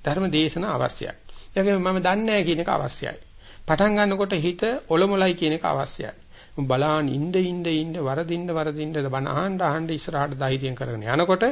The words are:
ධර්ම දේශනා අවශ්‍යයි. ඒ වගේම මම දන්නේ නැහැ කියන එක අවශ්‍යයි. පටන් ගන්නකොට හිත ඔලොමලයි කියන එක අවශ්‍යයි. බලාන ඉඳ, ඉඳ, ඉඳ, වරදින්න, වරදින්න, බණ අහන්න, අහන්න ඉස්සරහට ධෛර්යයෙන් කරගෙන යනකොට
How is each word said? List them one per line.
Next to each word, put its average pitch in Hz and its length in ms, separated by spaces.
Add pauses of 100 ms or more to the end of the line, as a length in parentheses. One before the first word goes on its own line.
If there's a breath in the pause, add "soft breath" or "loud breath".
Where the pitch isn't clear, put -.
ධර්ම 165 280
දේශනා 160 460
අවශ්‍යයි. 123 400 (340 loud breath)
ඒ 196 140
වගේම 196 160
මම 185 200
දන්නේ 185 260
නැහැ 214 200
කියන 165 160
එක 170 100
අවශ්‍යයි. - 460 (460 loud breath)
පටන් 202 340
ගන්නකොට 196 400
හිත 175 260 (240)
ඔලොමලයි 190 480
කියන 165 200
එක 165 100
අවශ්‍යයි. 139 480 (480 loud breath)
බලාන 143 480
ඉඳ, 147 300
ඉඳ, 180 300
ඉඳ, 160 300
වරදින්න, 165 500
වරදින්න, 156 440 (120)
බණ 135 240
අහන්න, 180 320
අහන්න 160 300
ඉස්සරහට 143 460
ධෛර්යයෙන් 135 400
කරගෙන 117 280
යනකොට 175 480